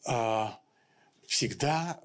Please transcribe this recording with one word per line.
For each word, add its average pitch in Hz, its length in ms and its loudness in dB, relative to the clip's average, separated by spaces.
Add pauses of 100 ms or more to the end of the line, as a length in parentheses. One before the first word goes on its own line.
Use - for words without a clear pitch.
а, 110 560 0 (640)
всегда, 160 800 0